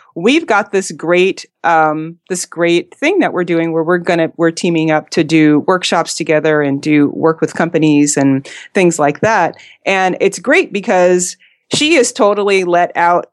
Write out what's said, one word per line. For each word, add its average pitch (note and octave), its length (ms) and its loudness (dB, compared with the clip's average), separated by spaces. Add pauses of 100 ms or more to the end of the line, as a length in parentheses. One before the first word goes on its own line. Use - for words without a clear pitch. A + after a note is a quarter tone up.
(160)
we've B3 300 0
got G#3 260 -2
this G3 200 -4
great, F3 520 0 (180)
um, D#3+ 560 0 (120)
this F3+ 160 -6
great E3+ 480 -2
thing F4+ 240 0
that F#3+ 160 0
we're F3+ 100 -2
doing E3 300 -2
where E3 100 0
we're F3 140 0
gonna, E3+ 400 -2
we're E3 120 2
teaming D#3+ 400 -2
up D3+ 200 -2
to F3 120 0
do D3+ 440 4
workshops F3+ 480 -2
together D3+ 480 0
and C#3 180 -2
do D3 300 2
work D#3+ 320 -2
with D#3+ 100 -2
companies D3+ 640 0
and C3+ 320 0 (240)
things F3 260 2
like D3 220 0
that. G#3 360 0 (280)
And F#3 380 -2
it's F#3+ 160 -2
great D4 340 0
because F3+ 640 0 (380)
she D#4+ 220 2
has B3 160 2
totally G3+ 520 0
let F3 320 0
out F3 360 0